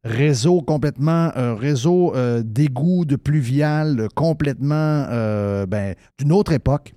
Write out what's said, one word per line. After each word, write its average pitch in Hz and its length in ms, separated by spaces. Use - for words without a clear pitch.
Réseau 139 580
complètement, 151 720
euh, 120 180
réseau, 147 600
euh, 120 300
d'égout, 143 600
de 175 120
pluvial, 147 840
euh, 110 140
complètement, 151 960
euh, 104 560
ben, 98 300
d'une 143 120
autre 185 220
époque. 139 440